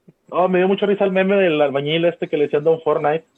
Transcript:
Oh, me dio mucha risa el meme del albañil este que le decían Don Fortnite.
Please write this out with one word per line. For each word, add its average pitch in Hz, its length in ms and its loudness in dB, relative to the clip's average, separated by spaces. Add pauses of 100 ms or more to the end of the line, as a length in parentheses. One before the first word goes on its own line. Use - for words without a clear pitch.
(300)
Oh, 180 200 0
me 185 80 2
dio 180 100 2
mucha 196 200 0
risa 202 180 0
el 196 60 -2
meme 190 240 0
del 175 260 2
albañil 147 440 -2
este 170 220 -2
que 165 80 -4
le 147 100 2
decían 147 180 -2
Don 165 180 2
Fortnite. 151 440 -2 (120)